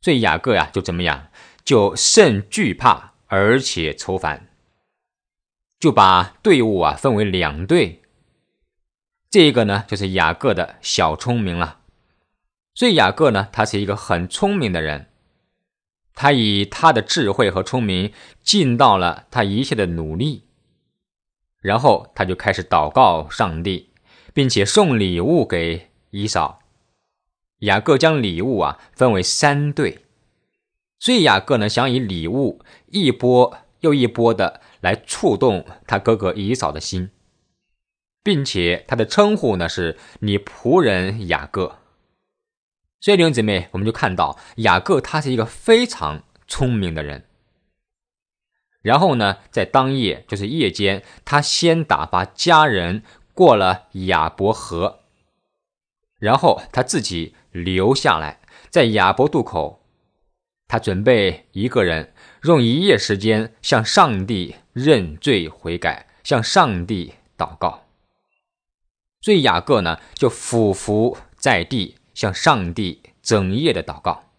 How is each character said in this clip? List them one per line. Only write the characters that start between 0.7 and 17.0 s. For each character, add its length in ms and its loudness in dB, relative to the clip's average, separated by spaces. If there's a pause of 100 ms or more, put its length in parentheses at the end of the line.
就 80 -4
怎 140 -8
么 80 -4
样？ 260 -4 (360)
就 300 2
甚 540 2
惧 260 -2
怕， 400 0 (120)
而 320 2
且 360 -4
愁 240 -8
烦， 300 -8 (1300)
就 140 2
把 500 4
队 200 4
伍 180 0
啊 140 0
分 200 -2
为 100 0
两 420 -4
队。 360 0 (1300)
这 240 6
个 120 2
呢， 220 -2
就 100 -6
是 140 -4
雅 240 2
各 180 -2
的 300 -4
小 340 0
聪 240 -4
明 160 -4
了。 240 -6 (920)
所 140 0
以 60 2
雅 180 4
各 180 2
呢， 220 -2
他 120 0
是 160 -4
一 40 -2
个 100 -4
很 320 -4
聪 300 -2
明 160 -2
的 80 -4
人， 300 -8 (1040)
他 180 2
以 320 0
他 280 2
的 100 0